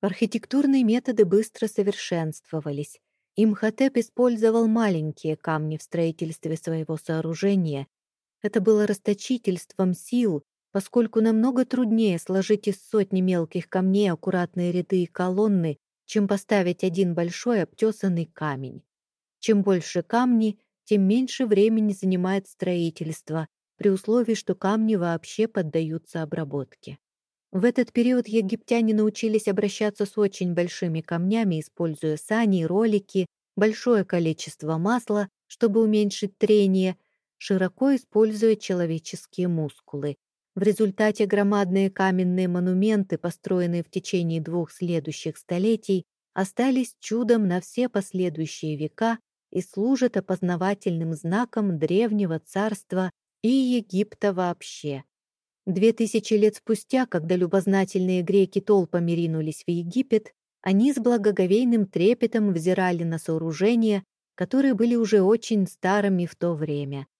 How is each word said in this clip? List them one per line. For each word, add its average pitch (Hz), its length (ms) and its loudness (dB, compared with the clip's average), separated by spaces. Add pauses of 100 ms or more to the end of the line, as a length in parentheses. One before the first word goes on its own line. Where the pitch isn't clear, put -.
Архитектурные 262 840 0
методы 226 400 4
быстро 208 420 0
совершенствовались. 160 1300 -6 (340)
Имхотеп 220 640 0
использовал 233 720 2
маленькие 165 680 -2
камни 156 400 -4
в 156 60 -12
строительстве 165 760 -4
своего 160 420 -6
сооружения. 160 880 -2 (540)
Это 208 180 0
было 208 260 4
расточительством 202 1040 -2
сил, 202 520 -2 (260)
поскольку 226 500 0
намного 226 440 2
труднее 226 560 0
сложить 190 480 0
из 196 120 -4
сотни 196 420 -2
мелких 180 460 -2
камней 190 440 2
аккуратные 175 580 -2
ряды 180 320 0
и 175 40 -2
колонны, 185 720 0 (300)
чем 202 200 0
поставить 190 560 0
один 180 300 0
большой 175 480 -2
обтесанный 185 640 -2
камень. 135 580 -8 (560)
Чем 208 240 2
больше 180 400 0
камни, 233 520 2 (280)
тем 202 180 2
меньше 240 440 0
времени 214 460 2
занимает 190 540 -2
строительство, 160 1000 -4 (280)
при - 120 0
условии, 214 460 0
что 190 200 -4
камни 220 400 0
вообще 175 540 -2
поддаются 160 760 -4
обработке. 143 760 -8 (520)
В 185 140 -2
этот 240 280 2
период 240 360 2
египтяне 220 680 0
научились 214 540 0
обращаться 202 580 -2
с - 100 -10
очень 196 380 0
большими 170 460 -2
камнями, 185 580 0
используя 156 580 -4
сани, 214 460 0
ролики, 196 640 0 (300)
большое 214 480 2
количество 160 760 -4
масла, 208 500 -2 (200)
чтобы 226 340 0
уменьшить 208 560 0
трение, 190 580 4 (400)
широко 196 600 0
используя 214 580 2
человеческие 180 960 -4
мускулы. 147 640 -6 (400)
В 190 80 -4
результате 208 640 0
громадные 202 640 2
каменные 185 580 0
монументы, 185 680 0
построенные 175 640 -2
в - 80 -12
течение 170 500 -4
двух 160 320 -4
следующих 165 640 -6
столетий, 190 680 -2 (280)
остались 247 680 -2
чудом 226 480 0
на 180 140 0
все 247 300 -4
последующие 160 880 -4
века 226 400 -4 (340)
и 185 80 -4
служат 240 560 0
опознавательным 180 960 -2
знаком 190 640 -2
древнего 185 600 0
царства 190 720 -4 (320)
и 214 60 2
Египта 226 840 0
вообще. 175 720 -6 (640)
Две 190 260 4
тысячи 226 400 -2
лет 208 240 2
спустя, 254 480 -2
когда 175 320 -2
любознательные 185 840 0
греки 190 400 2
толпами 175 500 2
ринулись 160 540 -2
в - 40 -4
Египет, 175 600 -2 (300)
они 220 320 2
с - 20 -4
благоговейным 214 880 2
трепетом 208 680 0
взирали 175 480 0
на 165 160 -4
сооружения, 190 840 0 (300)
которые 262 380 2
были 233 220 2
уже 214 260 4
очень 208 460 2
старыми 190 580 0
в 165 100 -10
то 170 200 -2
время. 143 540 -6 (120)